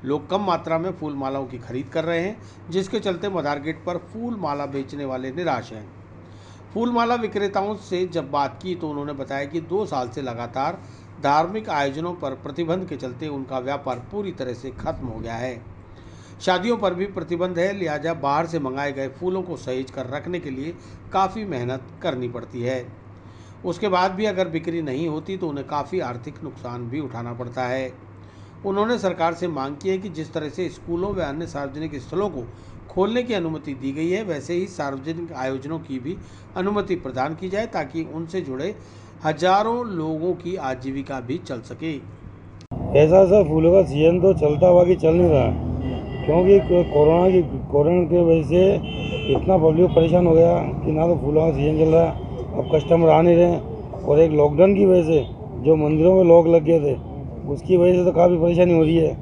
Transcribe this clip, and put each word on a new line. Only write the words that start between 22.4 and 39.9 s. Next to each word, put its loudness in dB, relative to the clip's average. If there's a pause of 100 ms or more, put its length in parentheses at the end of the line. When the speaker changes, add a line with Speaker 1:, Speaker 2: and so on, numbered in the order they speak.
Speaker 1:
है। -4 (800)
उसके -4
बाद 2
भी -4
अगर -2
बिक्री -6
नहीं -4
होती, -6
तो -6
उन्हें -8
काफ़ी -4
आर्थिक -8 (100)
नुकसान -12
भी -6
उठाना -8
पड़ता -8
है। -4 (720)
उन्होंने -2
सरकार -2
से -6
मांग -6
की -4
है 0
कि -10
जिस -10
तरह -6
से -6
स्कूलों -6
व -4
अन्य -6
सार्वजनिक -8
स्थलों -4
को -10 (460)
खोलने 0
की -4
अनुमति -4
दी -8
गई -4
है, -2
वैसे -6
ही -2
सार्वजनिक -8
आयोजनों -6
की -10
भी -8 (400)
अनुमति -2
प्रदान -6
की -10
जाए, -4
ताकि -6
उनसे -8
जुड़े -6 (500)
हजारों 0
लोगों -4